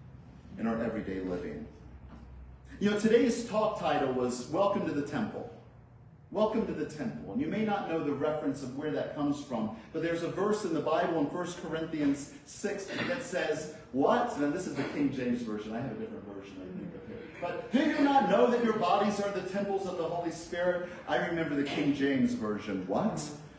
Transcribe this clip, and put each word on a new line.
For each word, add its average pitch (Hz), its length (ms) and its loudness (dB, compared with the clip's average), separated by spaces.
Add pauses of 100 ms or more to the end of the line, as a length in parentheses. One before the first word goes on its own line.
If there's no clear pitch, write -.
(600)
in 160 80 0
our 226 160 0
everyday 98 380 -2
living. 87 440 -4 (1160)
You 208 100 4
know, 208 80 2
today's 226 480 6
talk 208 320 2
title 135 320 2
was 123 380 0
Welcome 196 360 2
to 156 60 0
the 143 160 0
Temple. - 420 -4 (800)
Welcome 214 380 2
to 165 60 -4
the 151 120 -2
Temple. - 460 -6
And 226 100 -2
you 302 60 0
may 202 160 0
not 196 260 0
know 160 140 0
the 143 80 0
reference 139 520 0
of 123 140 -8
where 151 140 -2
that - 240 -2
comes 143 260 0
from, 110 360 -4 (160)
but 160 100 -2
there's 165 200 0
a 160 60 -2
verse 208 360 2
in 165 80 0
the 143 80 2
Bible 165 400 2
in 143 80 2
First 175 320 -4
Corinthians 160 720 0 (120)
six - 400 -4 (220)
that - 160 -2
says, - 520 -2 (180)
what? 143 460 4
Now, 147 100 4
this - 180 -2
is 139 80 -4
the 135 80 0
King 139 300 0
James 123 280 0
Version. 107 320 -4
I 117 60 -4
have 139 120 -4
a - 40 -8
different 110 300 -8
version, 98 320 -12
I 180 200 -10
think, - 180 -8
up - 120 -14
here. - 120 -12 (220)
But - 300 -6
do 262 80 4
you 302 200 2
not 269 300 6
know 233 220 8
that 233 120 4
your 220 140 4
bodies 202 420 4
are 202 120 0
the 185 180 -4
temples 196 380 -2
of 180 100 -4
the 165 60 -2
Holy 165 280 -2
Spirit? 175 580 0 (180)
I 151 100 2
remember 165 380 0
the 139 80 2
King 139 320 2
James 135 380 4
Version. 101 540 -2
"What? 95 400 0 (320)